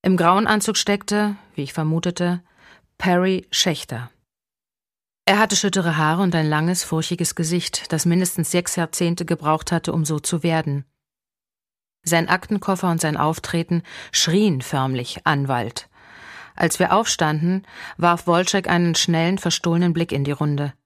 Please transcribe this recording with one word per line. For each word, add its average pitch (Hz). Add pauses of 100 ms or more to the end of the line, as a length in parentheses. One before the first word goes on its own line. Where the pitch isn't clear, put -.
Im 185
grauen 185
Anzug 208
steckte, 208 (200)
wie 147
ich 135
vermutete, 175 (560)
Perry 185
Schächter. 123 (1160)
Er 196
hatte 214
schüttere 180
Haare 160
und 175
ein 156
langes, 165
furchiges 160
Gesicht, 170
das 160
mindestens 175
sechs 175
Jahrzehnte 170
gebraucht 156
hatte, 170
um 160
so 151
zu 165
werden. 151 (1160)
Sein 170
Aktenkoffer 185
und 165
sein 156
Auftreten 165 (280)
schrien 170
förmlich 131
Anwalt. 135 (720)
Als 165
wir -
aufstanden, 180 (320)
warf 170
Wolchek 180
einen 170
schnellen, 170
verstohlenen 170
Blick 165
in 139
die 143
Runde. 143 (120)